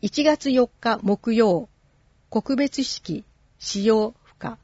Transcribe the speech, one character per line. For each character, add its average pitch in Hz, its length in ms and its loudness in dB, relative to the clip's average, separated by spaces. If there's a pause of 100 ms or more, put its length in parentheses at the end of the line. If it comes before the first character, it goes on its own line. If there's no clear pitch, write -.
一 294 220 -4
月 302 300 2
四 254 180 2 (100)
日 226 220 -2
木 202 320 -2
曜、 214 340 2 (640)
告 247 240 -2
別 269 300 -2
式、 - 400 -10 (340)
使 - 240 -6
用 220 400 2
不 - 160 -20
可。 226 260 -10